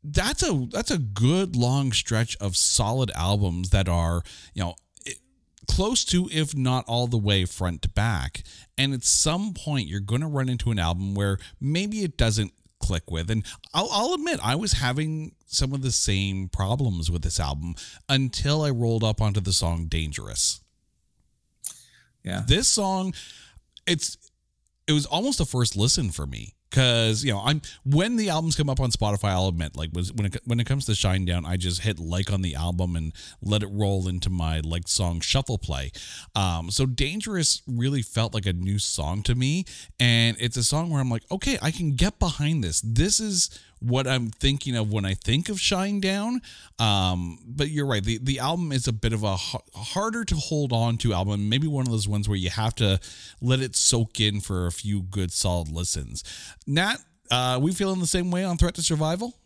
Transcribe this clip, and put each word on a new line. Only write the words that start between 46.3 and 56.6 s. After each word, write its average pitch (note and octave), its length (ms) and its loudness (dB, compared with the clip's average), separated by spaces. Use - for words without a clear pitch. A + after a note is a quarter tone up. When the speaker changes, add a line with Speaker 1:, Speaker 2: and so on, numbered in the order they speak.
Speaker 1:
Um, F#2 680 0
but C#3+ 220 -2
you're D3 160 0
right. A2 180 0
The, A2+ 180 0
the C3 180 0
album D#3 340 -2
is B2+ 140 0
a B2+ 60 0
bit A2+ 200 -2
of G#2+ 100 -2
a G2 120 0
h-, - 260 -6
harder A3 500 -4
to F3 100 2
hold D3 380 0
on A#2 240 2
to A2+ 160 2
album. G2+ 340 0
Maybe C3+ 200 2
one C3+ 180 0
of A#2 60 -2
those G#2 160 0
ones G#2 200 0
where G#2 100 0
you F2+ 120 0
have A2 260 0
to F#2+ 240 4
let B2+ 200 2
it B2+ 160 -4
soak - 420 2
in G#2 220 2
for F2+ 260 -2
a F2 60 0
few G2+ 300 -2
good F#2 280 -4
solid F2 380 0
listens. D#2 520 -4